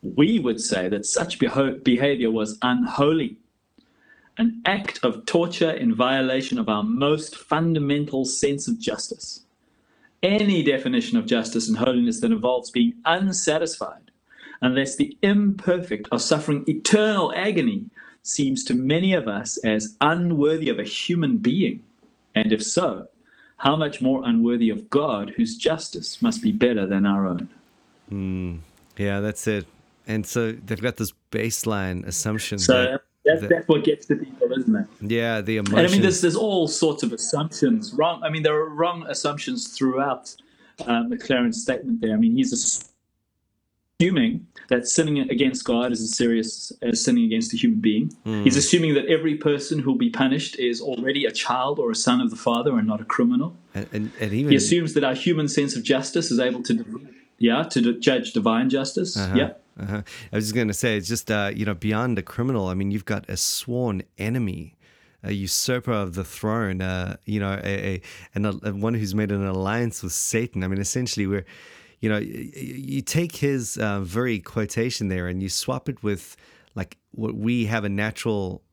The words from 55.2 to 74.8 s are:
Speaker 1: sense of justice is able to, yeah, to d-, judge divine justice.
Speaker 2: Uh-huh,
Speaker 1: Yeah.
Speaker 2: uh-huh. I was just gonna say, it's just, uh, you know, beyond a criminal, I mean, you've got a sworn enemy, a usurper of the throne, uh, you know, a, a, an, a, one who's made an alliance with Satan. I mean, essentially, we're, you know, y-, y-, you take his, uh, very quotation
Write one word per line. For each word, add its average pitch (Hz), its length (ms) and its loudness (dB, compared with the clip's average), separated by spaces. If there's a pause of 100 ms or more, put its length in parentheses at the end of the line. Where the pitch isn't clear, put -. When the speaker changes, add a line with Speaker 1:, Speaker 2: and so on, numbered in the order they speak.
Speaker 1:
sense 139 280 0
of 117 80 -6
justice 131 480 0
is 120 80 4
able 127 240 0
to, 117 440 -4 (300)
yeah, 117 260 4
to 135 180 0
d-, 120 180 2
judge 127 340 2
divine 113 360 2
justice. 135 480 -2
Speaker 2:
Uh-huh, 98 180 0
Speaker 1:
Yeah. 131 160 2 (280)
Speaker 2:
uh-huh. 101 220 -4 (300)
I - 40 -6
was 107 100 0
just 107 100 -4
gonna 110 180 2
say, 110 240 0
it's 92 100 -4
just, 113 220 -4
uh, 104 240 0
you 107 120 -4
know, 104 100 -2
beyond 107 420 -2
a 95 60 -6
criminal, 117 440 -2
I 90 60 -2
mean, 98 180 -2
you've 104 140 -4
got 101 240 -6
a 95 80 -6
sworn 120 680 -4 (140)
enemy, 101 580 -6 (480)
a 101 100 -4
usurper 120 600 -2
of 98 220 -4
the 95 80 -4
throne, 107 580 -4
uh, 92 440 -4
you 107 140 -2
know, 98 240 -2
a, 98 320 -4
a, 92 60 -8 (340)
an, 101 100 -2
a, 104 280 -4
one 107 220 -2
who's 104 200 -4
made 104 160 0
an 98 140 0
alliance 98 580 -2
with 90 100 -6
Satan. 113 500 -2
I 90 40 -2
mean, 98 120 -2
essentially, 107 480 -2
we're, 95 180 -2 (560)
you 110 80 0
know, 107 100 0
y-, 107 60 -6
y-, - 300 -12
you 135 460 -8
take 165 360 -2
his, 135 400 -2
uh, 104 240 -2
very 110 380 -2
quotation 110 680 -4